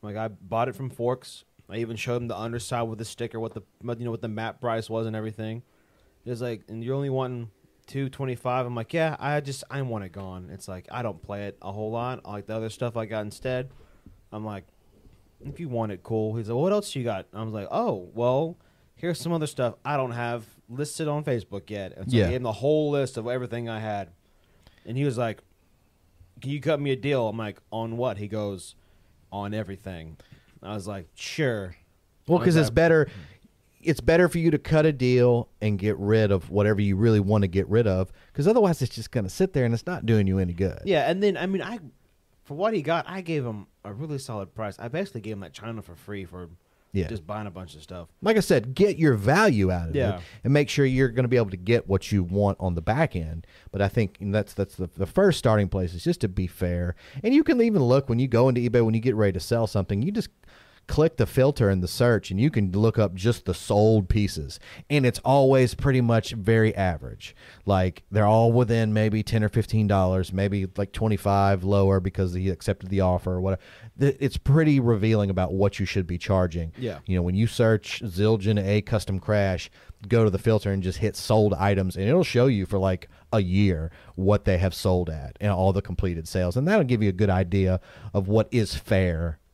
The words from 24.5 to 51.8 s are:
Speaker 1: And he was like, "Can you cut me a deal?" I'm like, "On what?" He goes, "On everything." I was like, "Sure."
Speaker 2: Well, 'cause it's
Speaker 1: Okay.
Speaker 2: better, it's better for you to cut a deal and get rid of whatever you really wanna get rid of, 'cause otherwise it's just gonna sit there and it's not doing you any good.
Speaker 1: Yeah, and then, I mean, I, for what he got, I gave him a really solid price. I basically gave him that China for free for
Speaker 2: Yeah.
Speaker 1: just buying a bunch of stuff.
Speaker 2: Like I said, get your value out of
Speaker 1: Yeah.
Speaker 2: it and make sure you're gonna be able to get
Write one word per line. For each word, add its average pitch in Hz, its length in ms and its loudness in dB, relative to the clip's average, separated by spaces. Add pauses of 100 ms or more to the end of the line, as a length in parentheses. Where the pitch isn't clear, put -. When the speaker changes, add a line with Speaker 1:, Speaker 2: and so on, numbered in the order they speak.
Speaker 1:
And 117 120 -10
he 139 80 -2
was 127 140 -2
like, 117 240 -6 (1000)
"Can 135 120 -10
you 147 80 -6
cut 147 200 -2
me 143 120 -2
a 131 40 0
deal?" 127 320 -2
I'm 110 100 -6
like, 107 220 -10 (120)
"On 113 240 -6
what?" 120 220 -2
He 104 100 -8
goes, 101 460 -8 (580)
"On 101 200 -8
everything." 92 640 -10 (460)
I 101 120 -10
was 101 140 -10
like, 98 260 -12
"Sure." 107 600 -6 (500)
Speaker 2:
Well, 165 140 2
'cause 170 160 4
it's 156 120 4
Speaker 1:
Okay. 110 60 -8
Speaker 2:
better, 160 340 4 (760)
it's - 180 0
better 170 280 6
for 170 100 -2
you 165 120 4
to 151 80 2
cut 156 260 2
a 156 80 4
deal 123 560 4 (120)
and 104 180 0
get 104 200 0
rid 104 340 4
of 92 180 0
whatever 104 300 2
you 101 160 2
really 110 240 4
wanna 101 260 4
get 92 220 0
rid 113 180 2
of, 95 240 0 (220)
'cause 143 160 0
otherwise 208 340 4
it's 123 120 -4
just - 180 -14
gonna 101 160 -2
sit 185 240 -2
there 131 120 0
and 117 100 2
it's 113 120 -6
not 170 200 -6
doing 110 200 4
you 95 120 2
any 90 160 0
good. 90 300 -2
Speaker 1:
Yeah, 151 240 2
and 185 140 0
then, 202 140 2
I 151 100 -4
mean, 190 160 -4
I, 220 160 -10 (640)
for - 120 -14
what 202 200 -2
he 175 80 -2
got, 160 260 -2
I 185 120 -10
gave 165 240 -4
him 107 220 -8 (180)
a 104 80 -12
really 143 260 -8
solid 104 360 -10
price. 104 260 -8
I 117 80 -10
basically 156 320 -8
gave 107 140 -10
him 101 60 -12
that 85 120 -14
China 110 300 -12
for 90 120 -18
free 98 300 -12
for 90 240 -16 (440)
Speaker 2:
Yeah. 95 160 -2
Speaker 1:
just 90 180 -10
buying 104 200 -10
a 98 40 -12
bunch 87 260 -16
of 78 60 -20
stuff. 90 260 -16 (140)
Speaker 2:
Like 220 160 2
I - 20 2
said, 131 340 2
get 190 240 2
your 151 160 6
value 117 560 4
out 85 200 -2
of - 40 -6
Speaker 1:
Yeah. 117 220 0
Speaker 2:
it 87 60 -12 (200)
and 123 100 2
make 147 160 4
sure 143 160 2
you're 131 260 2
gonna 123 180 0
be 123 80 2
able 110 140 2
to 95 60 -8
get 107 300 0